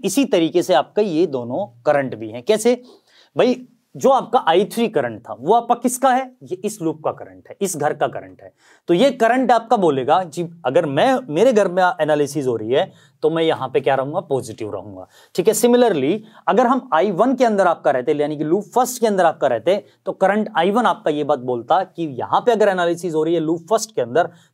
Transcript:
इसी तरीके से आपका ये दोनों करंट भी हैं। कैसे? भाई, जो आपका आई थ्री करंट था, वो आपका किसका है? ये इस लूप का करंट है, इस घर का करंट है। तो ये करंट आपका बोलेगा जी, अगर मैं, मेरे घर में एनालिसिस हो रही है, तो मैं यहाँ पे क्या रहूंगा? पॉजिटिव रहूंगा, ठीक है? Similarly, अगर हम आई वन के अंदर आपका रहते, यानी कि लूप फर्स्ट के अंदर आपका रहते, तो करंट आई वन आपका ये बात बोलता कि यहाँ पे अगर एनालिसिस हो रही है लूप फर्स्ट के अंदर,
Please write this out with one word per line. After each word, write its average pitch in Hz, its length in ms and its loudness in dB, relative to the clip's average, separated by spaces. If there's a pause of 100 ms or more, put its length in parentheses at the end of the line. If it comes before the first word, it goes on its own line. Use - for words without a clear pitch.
इसी 254 200 0
तरीके 170 380 0
से 180 100 0
आपका 160 280 0
ये 180 260 0
दोनों 131 380 -6 (180)
करंट 139 320 0
भी 110 160 -12
हैं। 123 120 -14
कैसे? 220 320 2 (600)
भाई, 214 200 2 (400)
जो 147 140 0
आपका 254 380 0
आई 180 180 4
थ्री 220 220 -2
करंट 123 320 -4
था, - 200 -14
वो 156 140 0
आपका 233 220 2
किसका 247 340 0
है? 254 220 -2 (120)
ये 180 220 -12
इस 208 160 -8
लूप 160 240 -4
का 123 80 -2
करंट 92 360 -20
है, - 120 -20
इस 190 160 -4
घर 147 160 -2
का 147 140 -2
करंट 92 340 -14
है। 98 120 -20 (360)
तो 175 40 4
ये 247 200 4
करंट 247 380 2
आपका 226 260 2
बोलेगा 156 460 2
जी, 170 240 -8 (180)
अगर 131 200 2
मैं, 185 340 0 (100)
मेरे 208 240 4
घर 202 140 2
में 185 160 0 (180)
एनालिसिस 147 460 0
हो 117 80 0
रही 107 160 -6
है, 180 200 0 (320)
तो 156 60 2
मैं 165 140 0
यहाँ 131 260 -2
पे 147 120 -2
क्या 139 140 0
रहूंगा? 139 260 -4
पॉजिटिव 110 500 -6
रहूंगा, 95 360 -12 (280)
ठीक 180 120 0
है? 214 60 4
Similarly, 214 640 2 (300)
अगर 214 200 4
हम 254 260 -2
आई 185 180 2
वन 226 240 2
के 254 100 2
अंदर 196 220 2
आपका 160 240 2
रहते, 131 220 -2
यानी 147 240 -2
कि 151 60 -6
लूप 180 200 0 (120)
फर्स्ट 247 260 0
के 226 60 2
अंदर 185 180 2
आपका 151 220 0
रहते, 127 360 0 (220)
तो 190 80 -4
करंट 202 440 0
आई 180 140 2
वन 226 140 0
आपका 170 260 0
ये 151 120 -2
बात 143 180 0
बोलता 127 440 0
कि 170 180 -10 (160)
यहाँ 196 220 -2
पे 240 100 2
अगर 214 160 2
एनालिसिस 175 460 -2
हो 156 100 0
रही 165 100 0
है 170 60 0
लूप 165 300 -4
फर्स्ट 214 260 -2
के 143 60 -2
अंदर, 147 280 -2 (240)